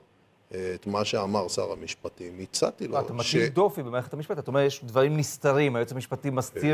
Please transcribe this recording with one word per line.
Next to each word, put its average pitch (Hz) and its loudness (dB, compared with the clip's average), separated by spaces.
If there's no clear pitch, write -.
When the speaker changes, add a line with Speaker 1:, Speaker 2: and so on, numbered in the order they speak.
Speaker 1:
אה, 92 -4
את 87 -10
מה 101 0
שאמר 101 0
שר 95 -4
המשפטים, 87 -12
הצעתי 156 -2
לו 127 0
Speaker 2:
אתה - -4
מטיל 120 2
Speaker 1:
ש- - 2
Speaker 2:
דופי 180 2
במערכת 123 -4
המשפט, 151 -6
אתה 131 -8
אומר, 139 4
"יש 139 2
דברים 131 4
נסתרים, 139 2
היועץ 120 -2
המשפטי 131 -6
מסתיר 131 0